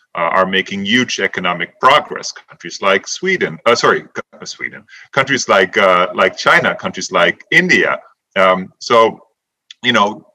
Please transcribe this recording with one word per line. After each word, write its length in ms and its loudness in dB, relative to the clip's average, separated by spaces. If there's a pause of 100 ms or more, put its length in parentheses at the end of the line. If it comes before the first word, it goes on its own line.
(140)
uh, 180 -2
are 140 2
making 380 -4
huge 360 -2
economic 580 -6
progress. 540 0
Countries 480 -18
like 260 0
Sweden, 600 -4
uh, 80 4
sorry, 260 0
c-, 220 -14 (180)
uh, 40 -16
Sweden, 400 -14 (280)
countries 340 -2
like, 300 2
uh, 380 4
like 220 0
China, 380 2
countries 380 -8
like 380 0
India. 500 2 (360)
Um, 420 2
so, 480 2 (560)
you 100 0
know, 420 -2